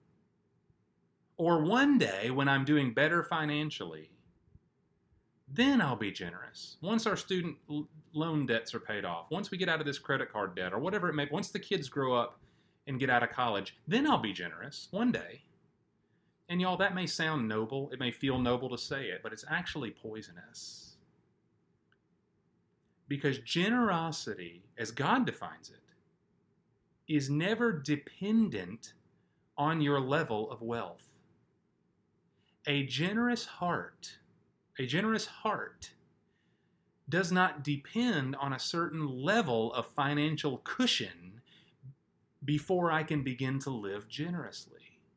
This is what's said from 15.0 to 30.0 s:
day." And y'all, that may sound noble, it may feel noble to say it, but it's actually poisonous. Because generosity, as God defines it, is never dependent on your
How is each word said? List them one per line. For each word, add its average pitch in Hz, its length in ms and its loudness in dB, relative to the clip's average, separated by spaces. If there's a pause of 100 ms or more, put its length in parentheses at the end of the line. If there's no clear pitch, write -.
day." 90 320 -6 (1040)
And 175 140 0
y'all, 185 160 2
that 190 180 2
may 180 120 -2
sound 156 400 0
noble, 113 440 -2
it 131 80 -8
may 123 120 0
feel 131 260 0
noble 123 320 2
to 120 80 -4
say 135 300 -6
it, 90 160 -6
but 110 100 -8
it's - 160 -14
actually 156 420 -4
poisonous. - 1040 -16 (2000)
Because 139 320 0
generosity, 165 1300 -2 (120)
as 117 140 -6
God 175 340 2
defines - 440 -8
it, - 100 -20 (1300)
is 147 220 2
never 208 420 2
dependent 147 1200 0 (640)
on 156 240 2
your 143 200 4